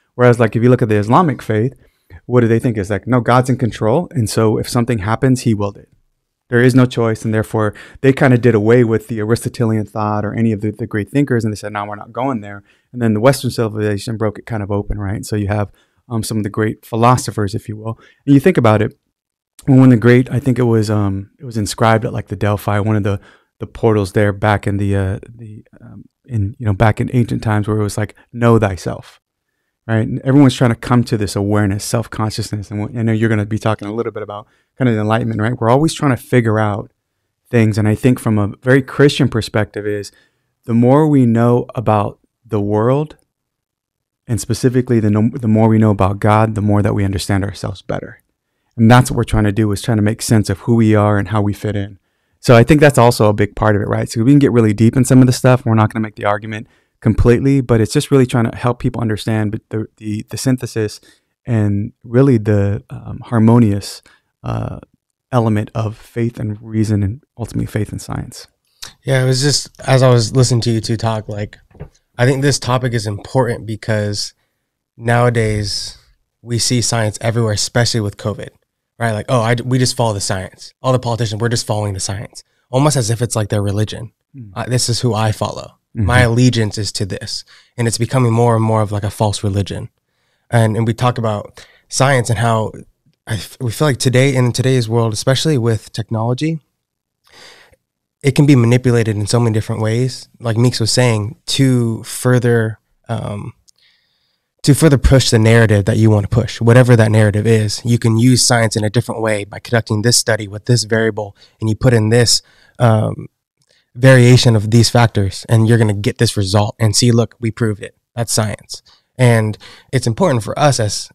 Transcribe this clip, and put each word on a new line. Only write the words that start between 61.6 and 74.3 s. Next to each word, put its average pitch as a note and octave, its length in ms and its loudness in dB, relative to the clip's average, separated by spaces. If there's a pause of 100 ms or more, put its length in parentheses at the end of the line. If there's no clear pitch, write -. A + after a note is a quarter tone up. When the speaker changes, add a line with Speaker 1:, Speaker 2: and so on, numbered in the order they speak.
Speaker 1:
really B2 340 4
the, G#2 540 0
um, A2 360 -14
harmonious, A2+ 760 2 (400)
uh, A2+ 380 -8 (500)
element A2 440 -2
of A2 220 -6
faith - 440 -6
and G#2 200 -8
reason A2 420 -2
and G2+ 200 -4 (160)
ultimately A2+ 280 -6
faith G#2 260 -6
and - 100 -10
science. - 460 -12 (560)
Speaker 2:
Yeah, C3+ 180 0
it B2+ 40 0
was C3 140 0
just, C#3 300 -2 (160)
as C3 160 4
I C3 80 4
was A#2 240 2
listening B2 280 2
to A#2+ 80 0
you A2+ 100 0
two A2 160 -4
talk, A2 320 -6
like, G#2 300 -10 (600)
I B2 80 2
think C3+ 160 0
this C#3 160 0
topic B2 340 -4
is A2 140 -6
important A2 600 -4
because G#2 680 -6 (600)